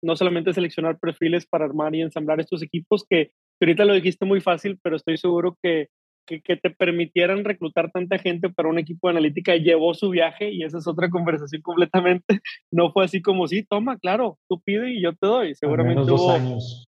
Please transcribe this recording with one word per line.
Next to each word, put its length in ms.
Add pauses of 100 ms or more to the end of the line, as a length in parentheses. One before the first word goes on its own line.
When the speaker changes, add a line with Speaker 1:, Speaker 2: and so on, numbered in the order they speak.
Speaker 1:
no 120
solamente 360
seleccionar 480
perfiles 460
para 200
armar 280
y 80
ensamblar 380
estos 240
equipos, 440
que, 200
que 380
ahorita 200
lo 80
dijiste 320
muy 160
fácil, 400
pero 140
estoy 220
seguro 440
que, 260 (380)
que, 160
que 140
te 140
permitieran 760
reclutar 480
tanta 260
gente 320
para 200
un 100
equipo 280
de 40
analítica 460
llevó 360
su 160
viaje, 420
y 120
esa 140
es 100
otra 220
conversación 520
completamente. 680
<laughs> 160 (280)
No 200
fue 140
así 160
como, 260
"Sí, 220
toma, 300
claro, 380 (120)
tú 120
pide 320
y 80
yo 100
te 160
doy". 220
Speaker 2:
Al 60
Speaker 1:
Seguramente 400
Speaker 2:
menos 120
dos 140
Speaker 1:
hubo 100
Speaker 2:
años. 540 (140)